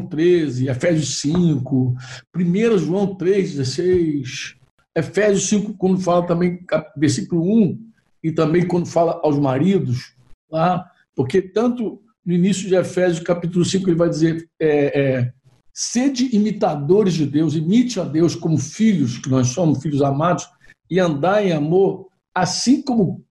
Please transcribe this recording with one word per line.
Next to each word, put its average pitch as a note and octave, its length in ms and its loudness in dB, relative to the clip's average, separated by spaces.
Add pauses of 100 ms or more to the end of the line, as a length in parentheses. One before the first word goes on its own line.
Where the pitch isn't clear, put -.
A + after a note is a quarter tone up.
treze, D3 600 0
Efésios D#3 500 -2
cinco, C3+ 760 0 (360)
primeira G3 460 0
João F#3 380 0
três F3+ 360 0
dezesseis, D3 1040 -2 (420)
Efésios G3 520 0
cinco, G#3 260 0
quando F#3 240 0
fala F3 260 2
também, F3 380 -2
cap-, - 340 -4
versículo E3 460 0
um, G3+ 340 2 (460)
e D#3+ 80 -2
também E3 340 0
quando E3+ 220 -2
fala E3 340 0
aos D3 160 0
maridos, C#3 760 0 (360)
lá, F3 400 -2 (240)
porque F3+ 280 0
tanto A#3 600 -4 (240)
no F3 80 -2
início F#3 360 0
de F#3 60 2
Efésios, F3 440 0
capítulo E3+ 460 -2
cinco, F#3+ 240 0
ele E3 80 2
vai E3+ 120 2
dizer, D#3+ 400 0 (100)
é, D3 400 2
é, B2+ 340 0 (400)
"Sede B3+ 600 -2
imitadores F#3+ 800 2
de D#3 120 0
Deus, C#3+ 300 0
imite G3 440 2
a E3 60 -4
Deus D#3 280 0
como D#3+ 240 -2
filhos, F3+ 600 0
que - 120 -8
nós B2+ 200 2
somos, D#3 320 0
filhos C#3+ 200 -2
amados, D3+ 460 0 (420)
e F3 120 0
andar F3+ 440 0
em F3+ 60 2
amor, D#3+ 560 0 (260)
assim F#3 480 0
como A3+ 500 -2